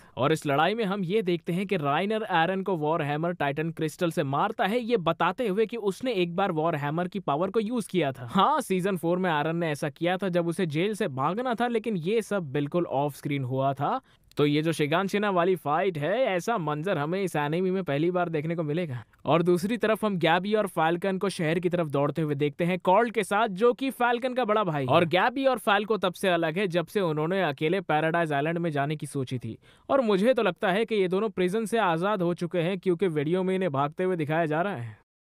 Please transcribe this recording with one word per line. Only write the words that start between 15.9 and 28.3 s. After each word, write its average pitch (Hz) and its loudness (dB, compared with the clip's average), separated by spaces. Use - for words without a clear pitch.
है, 196 0
ऐसा 196 0
मंजर 151 -2
हमें 170 -2
इस 175 -4
एनिमे 160 0
में 190 -2
पहली 151 0
बार 175 0
देखने 160 -4
को 170 -4
मिलेगा। 147 -4
और 165 4
दूसरी 180 2
तरफ 214 0
हम 202 0
गैबी 180 2
और 208 2
फाल्कन 175 0
को 196 0
शहर 170 0
की 175 0
तरफ 170 0
दौड़ते 143 0
हुए 147 0
देखते 147 -2
हैं 185 0
कॉल्ट 202 4
के 214 0
साथ, 214 2
जो 214 4
कि 269 -2
फाल्कन 247 0
का 247 0
बड़ा 214 2
भाई। 147 -2
और 160 6
गैबी 240 2
और 254 2
फाल्को 214 2
तब 185 0
से 196 -2
अलग 165 2
है, 208 -2
जब 165 0
से 214 -4
उन्होंने 165 0
अकेले 160 0
पैराडाइज 160 0